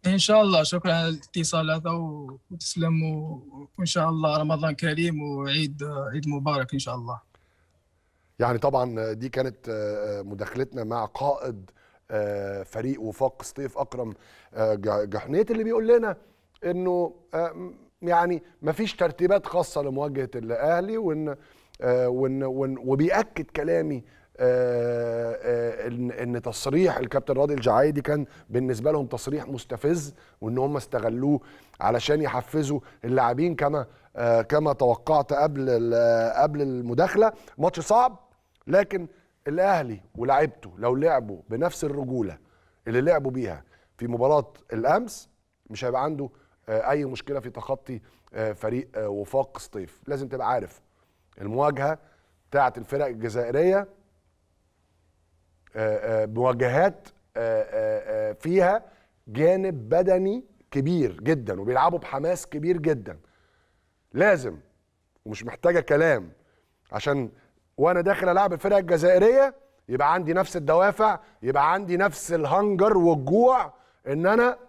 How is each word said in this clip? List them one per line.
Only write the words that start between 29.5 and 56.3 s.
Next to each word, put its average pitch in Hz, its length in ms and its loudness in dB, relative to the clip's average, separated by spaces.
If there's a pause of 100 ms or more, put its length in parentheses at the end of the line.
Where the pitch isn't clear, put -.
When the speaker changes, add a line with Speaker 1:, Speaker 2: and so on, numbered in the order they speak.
Speaker 2:
وإن 117 180 -4
هم 143 180 0
استغلوه 123 640 -2 (400)
علشان 123 420 2
يحفزوا 139 580 -2 (240)
اللاعبين 127 500 0
كما، 143 320 -2 (300)
آه، 117 260 4
كما 147 300 2
توقعت 139 600 2
قبل 143 360 2
ال-، 117 640 4 (100)
قبل 147 200 0
المداخلة. 135 720 2 (260)
ماتش 165 220 0
صعب، 233 480 2 (380)
لكن 185 420 2 (400)
الأهلي 127 520 0 (140)
ولاعيبته 131 640 0
لو 123 180 0
لعبوا 127 520 0
بنفس 160 360 -4
الرجولة 127 540 -4 (500)
اللي 120 120 2
لعبوا 147 300 2
بيها 107 340 -6 (340)
في - 80 -8
مباراة 131 460 2 (200)
الأمس، 151 560 -2 (420)
مش 107 140 -10
هيبقى 127 200 -2
عنده، 143 260 -6 (380)
آه، 113 220 -2
أي 147 140 0
مشكلة 135 360 -8
في 120 100 -14
تخطي، 131 500 -10 (340)
آه، 110 180 -4
فريق، 117 420 -6
آه، 107 140 -4
وفاق 101 500 -4
سطيف. - 480 -14
لازم 139 220 -8
تبقى 123 200 -6
عارف 113 320 -4 (600)
المواجهة 139 580 -2 (520)
بتاعت 127 280 2
الفرق 139 280 -4
الجزائرية، 123 840 0 (1900)
آه، 110 460 -2
آه، 110 40 0
مواجهات، 127 840 0 (280)